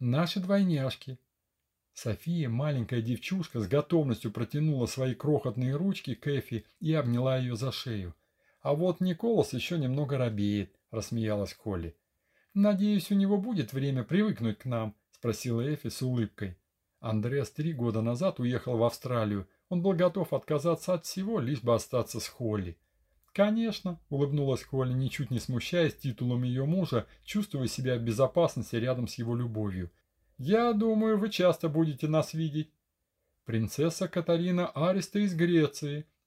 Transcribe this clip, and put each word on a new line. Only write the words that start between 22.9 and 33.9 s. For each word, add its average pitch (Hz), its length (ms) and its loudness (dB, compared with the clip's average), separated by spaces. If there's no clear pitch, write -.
«Конечно», 208 640 0
улыбнулась 139 520 0
Холли, 127 300 -2
ничуть 127 400 -2
не 117 80 0
смущаясь 151 560 0
титулом 123 480 -2
её 127 220 0
мужа, 156 400 0
чувствуя 143 420 -2
себя 127 300 0
в 117 60 -2
безопасности 117 720 2
рядом 120 320 0
с - 60 -10
его 120 200 -4
любовью. 107 560 -4
«Я 220 340 2
думаю, 220 460 2
вы 208 120 0
часто 175 380 2
будете 156 380 0
нас 156 260 2
видеть». 156 380 -2
«Принцесса 135 600 0